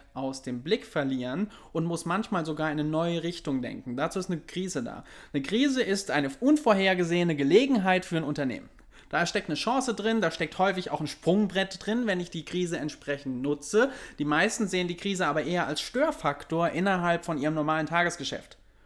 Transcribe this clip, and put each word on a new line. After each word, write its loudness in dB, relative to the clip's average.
aus -6
dem -6
Blick -2
verlieren -2
und 0
muss -2
manchmal -2
sogar -2
in -2
eine 0
neue 0
Richtung -4
denken. -8
Dazu -2
ist -4
eine -2
Krise -6
da. -10
Eine 0
Krise 2
ist -2
eine 0
unvorhergesehene 4
Gelegenheit 6
für -2
ein 0
Unternehmen. -4
Da 0
steckt -2
eine -2
Chance 0
drin, 0
da 2
steckt -4
häufig 0
auch -2
ein -2
Sprungbrett 0
drin, 0
wenn 0
ich -6
die -8
Krise -2
entsprechend -6
nutze. 2
Die -2
meisten 2
sehen 0
die -6
Krise -2
aber 2
eher 0
als -4
Störfaktor 0
innerhalb 2
von -4
ihrem 0
normalen 0
Tagesgeschäft. -2